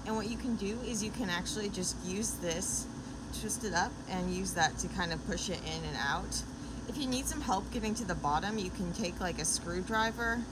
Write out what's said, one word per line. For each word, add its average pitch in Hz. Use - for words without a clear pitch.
And 220
what 214
you 233
can 233
do 202
is 220
you 214
can 208
actually 190
just 185
use 196
this, 170
twist -
it 202
up, 180
and 180
use 185
that 160
to 185
kind 170
of 135
push 180
it 175
in 160
and 147
out. 143
If 254
you 277
need 254
some 311
help 220
getting 214
to 226
the 180
bottom, 160
you 180
can 175
take, 180
like, 175
a 156
screwdriver 220